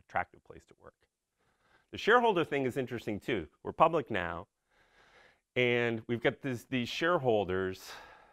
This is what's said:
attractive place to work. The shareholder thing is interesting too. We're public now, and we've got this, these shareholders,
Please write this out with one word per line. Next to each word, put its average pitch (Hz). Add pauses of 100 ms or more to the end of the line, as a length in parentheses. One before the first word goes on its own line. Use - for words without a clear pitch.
attractive -
place 82
to -
work. 87 (960)
The 107
shareholder 214
thing 139
is 123
interesting 117
too. 98 (160)
We're 101
public 160
now, 87 (1080)
and 120
we've 120
got 139
this, 123
these 123
shareholders, 104 (440)